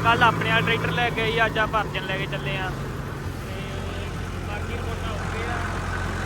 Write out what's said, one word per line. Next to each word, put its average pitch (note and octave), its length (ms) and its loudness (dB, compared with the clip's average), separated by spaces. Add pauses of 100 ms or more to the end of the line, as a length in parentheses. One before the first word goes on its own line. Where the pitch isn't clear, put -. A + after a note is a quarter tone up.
ਕੱਲ੍ਹ A#3 200 8
ਆਪਣੇ A3+ 260 6
ਵਾਲਾ A3+ 160 4
ਟਰੈਕਟਰ A3+ 260 2
ਲੈ A#3+ 180 2
ਕੇ A3+ 120 -2
ਆਈ, A3+ 240 4
ਅੱਜ A3 140 0
ਆਪਾਂ G#3+ 240 2
ਅਰਜਨ F#3 220 -4
ਲੈ F#3+ 120 -2
ਕੇ G3 80 -2 (120)
ਚੱਲੇ G3 200 -2
ਆ। F#3 120 -2
ਤੇ - 840 -6 (920)
ਬਾਕੀ C4 260 -4
ਰਿਪੋਰਟਾਂ - 400 -4
ਓਕੇ - 360 -2
ਆ। F5 100 -2 (680)